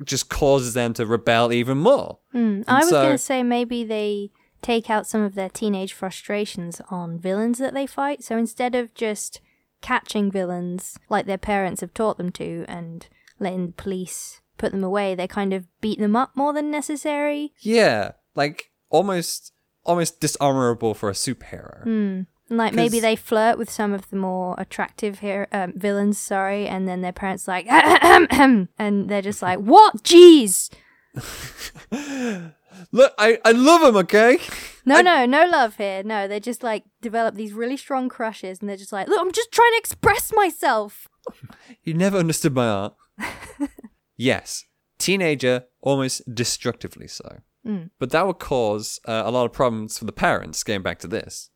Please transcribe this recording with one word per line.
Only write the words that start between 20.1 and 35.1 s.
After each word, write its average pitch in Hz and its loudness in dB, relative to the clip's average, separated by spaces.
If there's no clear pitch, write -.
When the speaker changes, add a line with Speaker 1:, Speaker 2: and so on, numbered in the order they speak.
Speaker 1:
dishonorable 131 0
for 104 -4
a - -4
superhero. - -10
Speaker 2:
Hmm. 208 -2
Like, 226 -2
maybe 233 0
Speaker 1:
'Cause 220 0
Speaker 2:
they 220 2
flirt 226 0
with 226 -8
some 208 -4
of 190 -10
the 196 -8
more 185 -6
attractive - -8
her-, 202 -6
um, 185 -4
villains, 202 -2
sorry, 196 -4
and 190 -6
then 180 -6
their 180 -6
parents 190 -8
like, 180 -6
<clears throat> - -6
and 285 6
they're 202 -2
just 202 -6
like, 185 -2
"What? 311 8
Jeez!" 320 10
Speaker 1:
<laughs> - -14
Look, 254 4
I, 220 4
I 226 8
love 294 8
him, 247 8
okay? 226 6
Speaker 2:
No, 269 4
Speaker 1:
I 349 8
Speaker 2:
no, 330 4